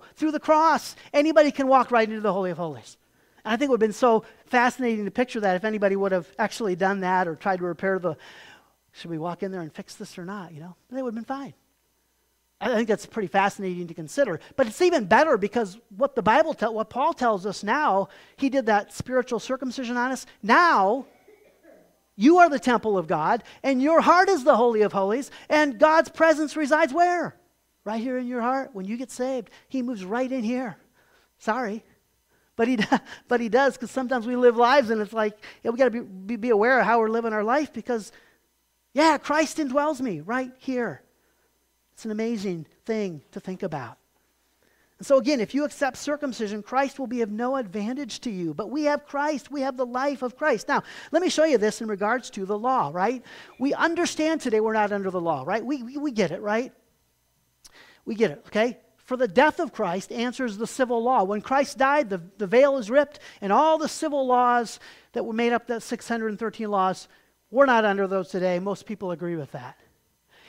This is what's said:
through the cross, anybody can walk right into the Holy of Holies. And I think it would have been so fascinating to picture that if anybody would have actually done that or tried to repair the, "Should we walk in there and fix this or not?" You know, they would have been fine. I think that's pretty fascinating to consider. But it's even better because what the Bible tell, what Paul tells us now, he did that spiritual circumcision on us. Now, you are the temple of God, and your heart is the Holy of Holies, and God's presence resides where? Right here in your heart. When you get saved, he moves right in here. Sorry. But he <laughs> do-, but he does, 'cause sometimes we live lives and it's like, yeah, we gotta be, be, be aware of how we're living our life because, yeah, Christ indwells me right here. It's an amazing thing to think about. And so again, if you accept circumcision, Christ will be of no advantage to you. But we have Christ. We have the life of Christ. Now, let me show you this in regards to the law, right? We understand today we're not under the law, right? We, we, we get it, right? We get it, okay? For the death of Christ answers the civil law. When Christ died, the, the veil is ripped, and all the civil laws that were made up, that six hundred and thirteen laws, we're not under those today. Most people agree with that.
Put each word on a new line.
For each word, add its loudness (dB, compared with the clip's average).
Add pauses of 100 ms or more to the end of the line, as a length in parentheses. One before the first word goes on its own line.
(160)
through -2
the -2
cross, 2 (180)
anybody 6
can -2
walk 4
right 4
into -6
the 0
Holy -2
of -8
Holies. -10 (460)
And -2
I 0
think 0
it 2
would 2
have 4
been 0
so 2 (220)
fascinating 0
to -6
picture -2
that 2
if -4
anybody 0
would 0
have -2 (100)
actually -4
done 0
that 0
or -6
tried -2
to -6
repair -2
the, -4 (760)
"Should -16
we -6
walk -8
in -8
there -10
and -12
fix -18
this -18
or -12
not?" -12
You -16
know, -18 (140)
they -10
would -8
have -10
been -10
fine. -10 (1080)
I -4
think 0
that's -2
pretty -6
fascinating -2
to -14
consider. -4 (160)
But 2
it's -4
even 4
better 4
because -4 (160)
what -2
the -4
Bible 4
tell, -4
what -4
Paul -2
tells 0
us -8
now, 0 (260)
he -2
did 0
that 2
spiritual -2
circumcision -6
on -2
us. -8 (180)
Now, 4 (1120)
you 8
are 10
the -2
temple 0
of -2
God, 0 (180)
and 0
your 4
heart 6
is 2
the 6
Holy 4
of 2
Holies, -2 (180)
and 2
God's 6
presence 2
resides 2
where? 0 (480)
Right -6
here -4
in -6
your -4
heart. -2
When -10
you -6
get -10
saved, -6 (180)
he -4
moves -6
right -4
in -4
here. -4 (600)
Sorry. -4 (760)
But 2
he 2
<laughs> -
do-, 2 (300)
but 2
he -4
does, 2
'cause -10
sometimes -4
we -2
live 6
lives 4
and 0
it's -6
like, -2 (260)
yeah, -2
we -4
gotta 4
be, -6
be, -10
be -2
aware 4
of 4
how 4
we're 2
living -2
our -2
life 0
because, -6 (800)
yeah, 4
Christ -2
indwells 0
me -4
right -6
here. -6 (920)
It's -20
an -8
amazing -4 (200)
thing -4 (100)
to -12
think -10
about. -8 (1000)
And -16
so 6
again, 2
if -4
you 0
accept -4
circumcision, -6
Christ -2
will -8
be -4
of -4
no -4
advantage -8
to -6
you. -4
But -8
we -4
have 0
Christ. -4
We -6
have -4
the -2
life -4
of -8
Christ. -2
Now, 0 (280)
let 2
me 0
show 2
you 4
this 0
in -8
regards -2
to -8
the -2
law, 0
right? -2 (340)
We 0
understand 0
today 0
we're 0
not 2
under -2
the -2
law, -2
right? -4
We, -6
we, -12
we -4
get 0
it, -8
right? -4 (1300)
We -6
get 2
it, -12
okay? -2 (200)
For -8
the 0
death 4
of -4
Christ -6
answers -4
the -6
civil -2
law. 4
When -2
Christ -2
died, 2
the, -6 (160)
the -6
veil 4
is -6
ripped, 2 (220)
and -2
all 4
the -2
civil -4
laws 2 (340)
that -4
were -8
made 0
up, -2
that -8
six -10
hundred -4
and -6
thirteen -8
laws, -2 (440)
we're 6
not 4
under 2
those -4
today. -2
Most -6
people -8
agree -6
with -10
that. -16 (720)